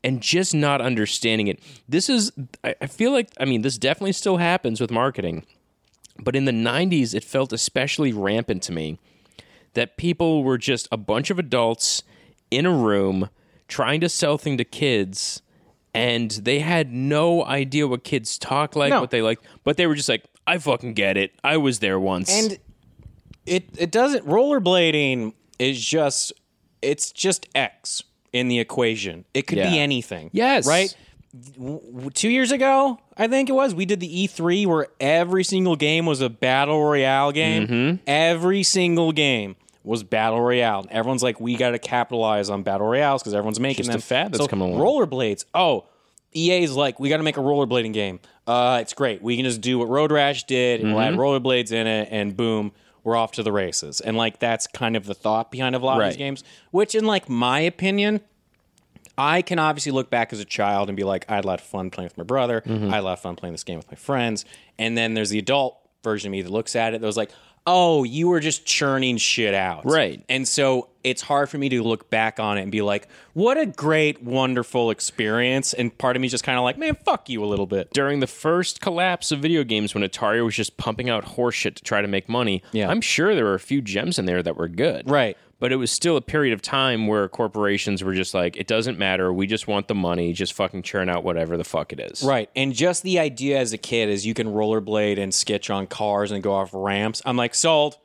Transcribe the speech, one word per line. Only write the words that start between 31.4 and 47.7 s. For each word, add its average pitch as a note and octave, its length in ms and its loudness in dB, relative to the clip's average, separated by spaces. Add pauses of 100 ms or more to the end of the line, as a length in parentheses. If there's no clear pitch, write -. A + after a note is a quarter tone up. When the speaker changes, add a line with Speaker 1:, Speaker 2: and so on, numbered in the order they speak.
Speaker 2:
W-, C3+ 220 -8 (120)
w-, B2+ 180 -10
two G#3+ 200 0
years B3+ 220 2
ago, C4+ 460 4 (180)
I A3 120 2
think C4+ 200 2
it C#4 40 0
was, C4 220 4
we F#3 100 -2
did F#3 160 0
the F3 220 -2
E G3 40 2
three F3 400 2
where D#3+ 200 2 (140)
every F3 440 4
single F#3 320 2
game D#3 300 2
was C#3+ 140 2
a B2+ 100 2
battle C#3 520 2
royale C#3 500 4
game. D3 340 2
Speaker 1:
Mm-hmm. B2+ 400 0
Speaker 2:
Every E3 560 2
single E3+ 500 2
game B2+ 440 2 (260)
was A2 200 -2
battle A2+ 380 0
royale. A#2+ 420 2
And - 80 -16
everyone's A#2 320 -2
like, A#2+ 180 -2
"We A#2+ 160 -2
gotta A#2+ 220 0
capitalize A2 720 0
on G2 120 -4
battle G2 240 0
royales C3+ 360 2
'cause G#2 120 -6
everyone's G#2+ 260 -2
making C3 240 -2
Speaker 1:
Just A#2+ 60 -4
a - 40 0
Speaker 2:
them." G#2+ 60 -2
Speaker 1:
fad D#3+ 320 -2
that's C3+ 120 0
Speaker 2:
So C3+ 40 -2
Speaker 1:
come G2+ 140 -2
along. F#2 180 -2
Speaker 2:
rollerblades. D3 640 0 (100)
Oh, D#3 300 2 (500)
E E3 180 2
A's F3 200 2
like, C3+ 260 0
"We C#3 120 -2
gotta D#3 120 2
make D#3 140 0
a C#3 40 -4
rollerblading B2+ 520 0